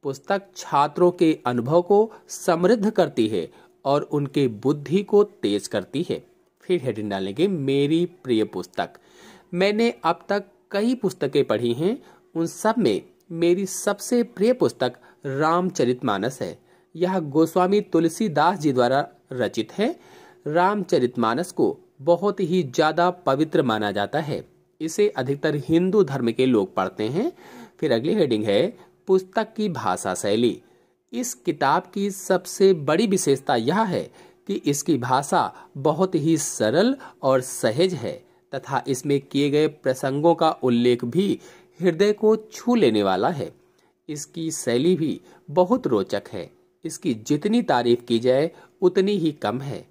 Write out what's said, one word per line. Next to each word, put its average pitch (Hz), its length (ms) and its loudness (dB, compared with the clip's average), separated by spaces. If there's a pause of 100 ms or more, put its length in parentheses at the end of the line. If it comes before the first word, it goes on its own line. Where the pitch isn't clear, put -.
पुस्तक 170 380 -4 (140)
छात्रों 151 560 2
के 160 340 2
अनुभव 123 360 2
को 202 320 2 (140)
समृद्ध 185 640 2
करती 143 380 0
है 92 240 -4 (340)
और 139 160 2
उनके 143 460 -2
बुद्धि 143 560 -2
को 208 200 4
तेज 101 440 -4
करती 123 420 -4
है। - 180 -6 (340)
फिर 175 200 -2
हेडिंग 110 280 -6
डालेंगे 98 380 -2
मेरी 143 580 0
प्रिय 123 380 -2
पुस्तक। 90 460 -8 (640)
मैंने 208 400 0 (100)
अब 170 260 -2
तक 202 140 -2 (280)
कई 226 240 0
पुस्तकें 143 500 -2
पढ़ी 117 280 -2
हैं, 175 300 -2 (320)
उन 165 100 -2
सब 214 320 -2
में 113 240 2 (300)
मेरी 175 340 2
सबसे 208 580 -2
प्रिय 233 300 0
पुस्तक 139 400 0 (320)
रामचरितमानस 135 1160 -2
है। 90 180 -10 (360)
यह 180 240 -2
गोस्वामी 165 600 2
तुलसीदास 165 800 0
जी 147 120 0
द्वारा 127 360 2 (240)
रचित 113 400 -4
है। 226 280 -2 (480)
रामचरितमानस 156 1040 0
को 117 280 0 (220)
बहुत 175 380 0
ही 180 240 0
ज़्यादा 156 460 0
पवित्र 151 540 0
माना 107 280 0
जाता 101 280 -2
है। 139 300 -8 (320)
इसे 185 280 0
अधिकतर 139 460 -4
हिंदू 175 480 2
धर्म 127 280 -2
के 127 140 2
लोग 107 300 2
पढ़ते 92 280 -4
हैं। 175 280 -2 (480)
फिर 151 120 0
अगली 120 220 0
हेडिंग 139 300 2
है 110 500 0 (140)
पुस्तक 196 500 0
की 208 120 -2
भाषा 98 460 -4
शैली। 107 460 0 (520)
इस 247 200 -6
किताब 151 600 -2
की 202 180 -2
सबसे 190 600 2
बड़ी 160 340 0
विशेषता 147 480 0
यह 139 260 0
है 165 300 -2 (360)
कि 196 60 -4
इसकी 143 440 -2
भाषा 131 560 0 (240)
बहुत 156 380 0
ही 160 220 2
सरल 151 580 0 (260)
और 131 200 2
सहज 139 520 -2
है 113 320 -10 (300)
तथा 135 320 -4
इसमें 139 340 -2
किए 143 280 -2
गए 151 180 2
प्रसंगों 147 680 0
का - 160 2
उल्लेख 120 540 2
भी 180 340 0 (420)
हृदय 190 320 2
को 214 220 4
छू 240 400 -4
लेने 113 280 4
वाला 95 260 2
है। 127 260 -6 (540)
इसकी 156 420 -8
शैली 147 440 0
भी 143 260 -4 (300)
बहुत 180 360 2
रोचक 101 440 0
है। 90 200 -12 (340)
इसकी 151 280 -4
जितनी 147 480 0
तारीफ 120 460 2
की 113 120 0
जाए 131 320 2 (300)
उतनी 190 300 2
ही 160 200 0
कम 123 300 -4
है। 113 300 -10